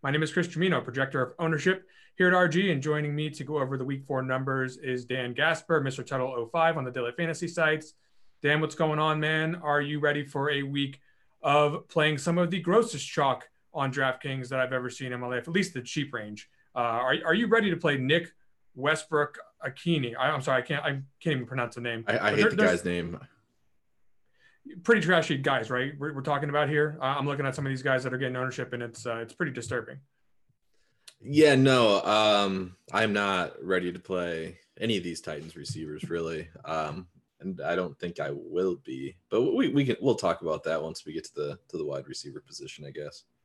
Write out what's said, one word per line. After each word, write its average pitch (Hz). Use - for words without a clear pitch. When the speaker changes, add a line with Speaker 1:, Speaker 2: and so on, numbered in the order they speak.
Speaker 1:
My 139
name 151
is 151
Chris 175
Tremino, 160
projector 131
of 127
ownership 165
here 185
at 180
R 180
G, 180
and 139
joining 147
me 151
to 151
go 147
over 135
the 127
week 135
four 135
numbers 131
is 123
Dan 123
Gasper, 160
Mister 135
Tuttle 131
oh 120
five 160
on 139
the 127
daily 123
fantasy 165
sites. 156
Dan, 147
what's 156
going 151
on, 156
man? 156
Are 151
you 147
ready 147
for 139
a 143
week 139
of 147
playing 151
some 170
of 175
the 180
grossest 185
chalk 139
on 139
DraftKings 131
that 131
I've 127
ever 127
seen 127
in 123
my 123
life, 123
at 165
least 196
the 127
cheap 139
range? 107
Uh, 127
are, 120
are 170
you 226
ready 208
to 170
play 147
Nick 151
Westbrook 147
Akini? 135
I, 127
I'm 147
sorry, 131
I -
can't, 147
I 156
can't 139
even 123
pronounce 120
the 123
name. 117
Speaker 2:
I, 104
I 113
Speaker 1:
But 104
Speaker 2:
hate 104
Speaker 1:
there, 107
Speaker 2:
the -
Speaker 1:
there's 101
Speaker 2:
guy's 87
name. 87
Speaker 1:
pretty 226
trashy 160
guys, 135
right? 131
We're, 147
we're 135
talking 143
about 147
here. 151
Uh, -
I'm 143
looking 143
at 135
some 143
of 135
these 131
guys 131
that 127
are 127
getting 127
ownership, 127
and 120
it's, 120
uh, 117
it's 113
pretty 160
disturbing. 123
Speaker 2:
Yeah, 143
no, 127
um, 101
I'm 110
not 98
ready 90
to 87
play 87
any 113
of 90
these 85
Titans 80
receivers, 78
really. 82
Um, 78
and 92
I 82
don't 87
think 85
I 73
will 85
be, 67
but 113
we, 240
we 139
can, 120
we'll 127
talk 85
about 78
that 80
once 80
we 78
get 78
to -
the, 71
to 90
the 78
wide 71
receiver 71
position, -
I 71
guess. 73